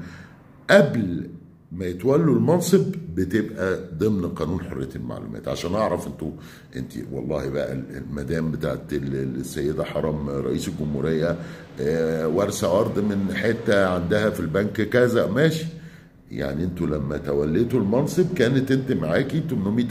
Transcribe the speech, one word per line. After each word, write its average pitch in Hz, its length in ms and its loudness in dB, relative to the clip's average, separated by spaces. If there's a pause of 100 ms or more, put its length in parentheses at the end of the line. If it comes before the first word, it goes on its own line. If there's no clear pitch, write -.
(680)
قبل 110 600 4 (420)
ما 90 140 -6
يتولوا 127 500 4
المنصب 170 560 4 (240)
بتبقى 95 640 0 (180)
ضمن 95 320 2
قانون 82 320 -2
حريه 67 340 -6
المعلومات، 55 520 -8
عشان 85 280 -2
اعرف 90 320 0
انتوا، 76 240 -6 (440)
انت 65 180 -8 (180)
والله 67 380 -4
بقى 65 240 -4
ال-، 65 240 -8
المدام 73 540 -4
بتاعت 69 420 -4
ال-، 67 220 -2
ال-، 67 240 -4
السيده 73 440 -2
حرام 76 460 -2
رئيس 67 380 -2
الجمهوريه، 78 720 0 (400)
آه، 80 480 0
وارثه 92 520 2
ارض 113 200 0
من 98 360 0
حته 107 520 2
عندها 90 420 2
في 87 100 -4
البنك 95 420 0
كذا، 117 460 4
ماشي، 151 380 2 (680)
يعني 69 320 -2
انتوا 87 240 -2
لما 73 300 -2
توليتوا 80 600 2
المنصب 139 540 2
كانت 127 380 4
انت 131 200 2
معاكي 104 480 0
تمنمية 117 520 0